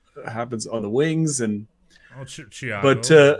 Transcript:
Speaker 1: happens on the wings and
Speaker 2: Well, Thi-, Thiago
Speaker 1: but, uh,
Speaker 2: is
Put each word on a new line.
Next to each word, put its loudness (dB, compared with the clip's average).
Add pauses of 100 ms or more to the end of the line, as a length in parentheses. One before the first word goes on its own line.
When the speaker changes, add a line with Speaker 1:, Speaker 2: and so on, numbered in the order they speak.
(280)
Speaker 1:
happens -8
on -8
the -6
wings -2
and -4 (500)
Speaker 2:
Well, -16
Thi-, -18
Thiago -10
Speaker 1:
but, 2
uh, 10
Speaker 2:
is 6